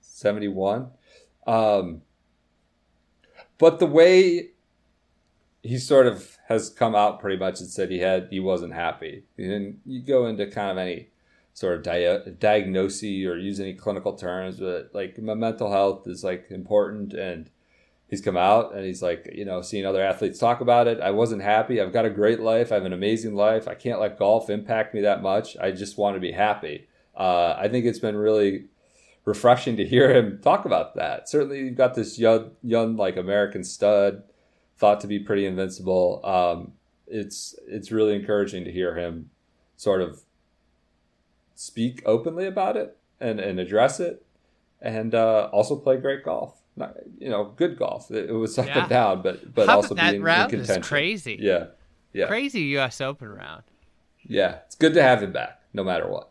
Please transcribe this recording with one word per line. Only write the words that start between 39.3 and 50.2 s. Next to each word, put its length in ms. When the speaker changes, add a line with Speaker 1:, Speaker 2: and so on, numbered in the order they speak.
Speaker 1:
sort 240
of 220
speak 460
openly 400
about 300
it 200
and, 200
and 180
address 400
it, 260
and, 320
uh, 400
also 220
play 220
great 280
golf. 380
Not, 180
you 100
know, 280
good 200
golf. 360
It, 180
it 20
was 240
up 100
Speaker 2:
Yeah. 160
Speaker 1:
and 60
down, 340
but, 300
but 140
Speaker 2:
How 100
Speaker 1:
also 180
Speaker 2:
about 100
that 80
Speaker 1:
being 80